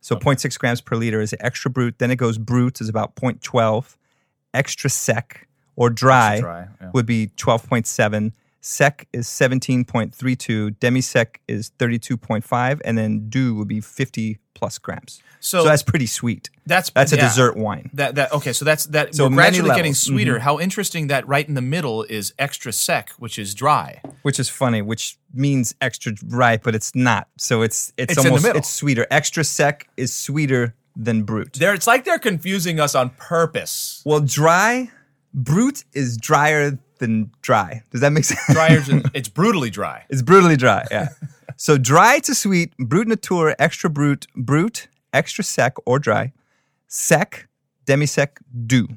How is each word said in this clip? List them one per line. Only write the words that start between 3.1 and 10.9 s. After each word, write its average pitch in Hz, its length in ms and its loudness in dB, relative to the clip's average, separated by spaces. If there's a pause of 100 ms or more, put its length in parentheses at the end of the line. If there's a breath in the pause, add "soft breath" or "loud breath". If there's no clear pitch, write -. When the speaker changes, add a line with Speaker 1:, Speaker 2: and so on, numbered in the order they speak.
Speaker 1:
point 123 260 -4
twelve. 113 560 0 (560)
Extra - 360 -2
sec - 580 -6 (280)
or 120 140 2
dry 120 460 4
Speaker 2:
Extra 107 140 -4
dry, 85 180 -14 (140)
yeah. 92 120 -16
Speaker 1:
would 123 120 0
be 110 300 -2
twelve - 320 0
point 117 180 -2
seven. 107 480 -2 (280)
Sec - 520 -2
is 120 140 -6
seventeen 127 580 0
point 110 300 -4
three 127 200 -2
two. 107 360 -4
Demi 123 300 0